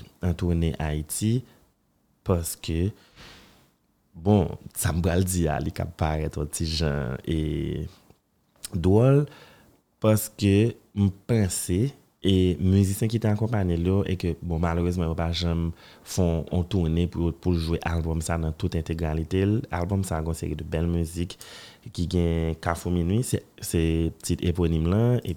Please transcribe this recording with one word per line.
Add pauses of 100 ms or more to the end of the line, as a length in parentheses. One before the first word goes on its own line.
(180)
an
tounen
Ayiti, (920)
paske, (1300)
bon, (260)
sa
m
pral
di
a,
li
ka
parèt
yon
ti
jan
e (880)
dwòl, (760)
paske (240)
m (200)
panse, (300)
e (240)
mizisyen
ki
te
akonpaye
li
yo,
e
ke,
bon,
malerezman,
yo
pa
janm (320)
fon
yon
tounen
pou,
pou
jwe
albòm
sa
nan
tout
entegralite. (300)
Albòm
sa,
gon
seri
de
bèl
mizik, (560)
ki
gen
Kafou
Minuit,
se, (220)
se (380)
tit
eponim
lan,
e